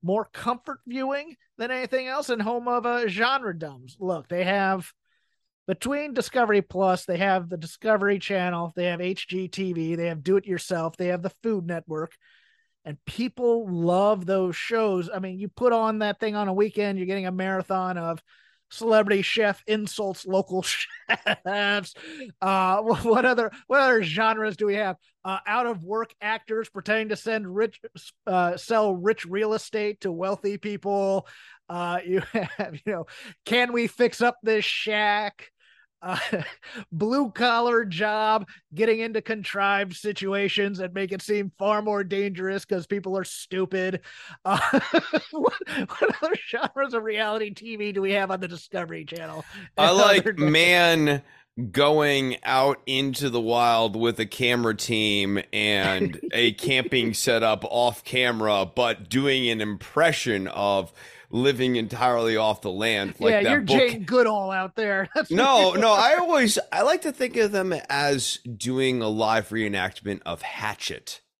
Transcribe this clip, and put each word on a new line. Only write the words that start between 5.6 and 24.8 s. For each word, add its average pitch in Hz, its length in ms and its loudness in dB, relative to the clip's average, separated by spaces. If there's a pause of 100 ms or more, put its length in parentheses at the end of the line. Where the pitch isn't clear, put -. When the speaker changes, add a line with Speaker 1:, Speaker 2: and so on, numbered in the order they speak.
Speaker 1:
between 277 480 -4
Discovery 214 480 2
Plus, 185 420 0
they 180 120 -4
have 185 320 0
the 175 80 -8
Discovery 202 600 0
Channel, 180 580 -2
they 175 100 -2
have 175 160 -2
H 180 260 -4
G 185 200 -6
T 185 260 -4
V, 165 220 -2
they 170 120 -4
have 160 160 -6
Do 190 140 4
It 190 100 0
Yourself, 170 500 -4
they 180 100 -4
have 180 140 -2
the 180 120 -6 (100)
Food 208 240 -2
Network, 160 460 -8 (720)
and 151 200 -12
people 233 640 0
love 180 560 2
those 185 300 0
shows. 202 580 0
I 190 60 -6
mean, 185 180 -8
you 202 120 -8
put 247 240 2
on 220 260 2
that 208 200 -2
thing 214 140 -2
on 208 140 -2
a 185 60 0
weekend, 202 440 0
you're 185 80 -4
getting 190 220 -4
a 185 40 -4
marathon 185 680 -2
of 165 260 -6 (480)
celebrity 214 500 4
chef 202 460 0
insults 208 580 -4
local 190 360 0
<laughs> - 20 -6
chefs. 202 1300 -2 (480)
Uh, 190 360 2
<laughs> 208 40 0
wh-, 220 240 0
what 233 200 4
other, 240 260 2 (160)
what 269 140 4
other 247 200 6
genres 214 560 0
do 214 80 -2
we 202 100 2
have? 202 200 -2 (300)